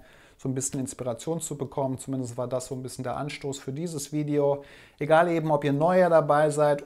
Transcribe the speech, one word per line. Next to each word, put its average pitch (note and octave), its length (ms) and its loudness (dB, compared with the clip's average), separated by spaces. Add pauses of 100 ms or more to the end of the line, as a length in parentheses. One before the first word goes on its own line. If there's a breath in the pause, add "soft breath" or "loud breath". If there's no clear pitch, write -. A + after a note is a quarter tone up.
(400 loud breath)
so - 100 -6
ein C3 60 -2
bisschen C3+ 240 -4
Inspiration B2+ 600 -6
zu D3 200 -8
bekommen. C3 400 -4
Zumindest B2+ 360 -6
war B2 120 -6
das B2 180 -4
so - 80 -10
ein B2+ 80 -10
bisschen B2+ 220 -10
der B2+ 120 -6
Anstoß C#3+ 440 -8
für B2+ 140 -8
dieses D#3 380 -8
Video. D3 520 0 (340 loud breath)
Egal D#3+ 300 4
eben, D#3+ 240 0
ob D3 120 2
ihr C#3+ 100 2
neuer F3 360 4
dabei D3+ 400 6
seid D3 360 2